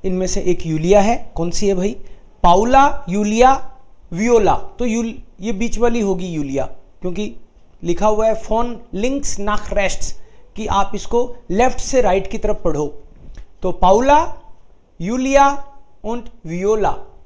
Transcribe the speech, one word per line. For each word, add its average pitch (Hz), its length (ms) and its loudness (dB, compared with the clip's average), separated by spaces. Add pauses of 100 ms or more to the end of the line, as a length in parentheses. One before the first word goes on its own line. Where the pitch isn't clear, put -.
इनमें 185 220 0
से 202 140 0
एक 180 240 2
यूलिया 165 360 4
है। 196 340 0
कौन 170 160 -2
सी - 160 2
है 190 60 2
भाई? 190 240 -2 (460)
पाउला, 247 640 4
यूलिया, 220 680 2 (360)
वियोला। 208 400 2
तो - 320 -4
यूल-, 226 340 -4 (220)
ये 208 100 -6
बीच 214 280 -2
वाली 233 220 2
होगी 185 260 -2
यूलिया, 139 380 -4 (360)
क्योंकि 185 340 -6 (480)
लिखा 170 240 0
हुआ 214 200 2
है 220 160 0
"Von 233 320 -2 (200)
links 247 440 -2
nach 208 300 0
rechts", 202 420 0 (440)
कि 208 120 -8
आप 196 280 0
इसको 240 400 -2 (140)
लेफ्ट 226 300 2
से - 220 0
राइट 147 260 0
की 226 100 -6
तरफ 208 260 -2
पढ़ो। 151 400 -2 (580)
तो 185 100 -2
पाउला, 269 640 4 (680)
यूलिया 269 720 0 (320)
und 233 160 -6 (240)
वियोला। 190 600 -2 (200)